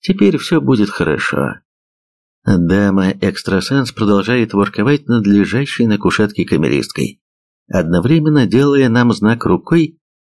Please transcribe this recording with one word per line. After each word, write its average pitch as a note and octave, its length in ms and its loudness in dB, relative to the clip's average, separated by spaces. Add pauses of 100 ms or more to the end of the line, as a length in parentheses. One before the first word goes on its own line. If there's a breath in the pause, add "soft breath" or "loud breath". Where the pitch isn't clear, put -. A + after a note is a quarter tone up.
Теперь F#3+ 380 0
все D#3+ 220 -2
будет C3 300 0
хорошо. - 680 -4 (840)
Дама-экстрасенс G2 1500 0
продолжает G#2+ 600 0
ворковать G#2 540 -2
над A#2 200 0
лежащей G2+ 600 0
на G#2+ 100 0
кушетке G#2 480 -2
камеристкой, C#2 800 -2 (480)
одновременно A#2+ 760 2
делая C3+ 440 2
нам A#2+ 220 2
знак A2 340 0
рукой, D3+ 520 0 (380)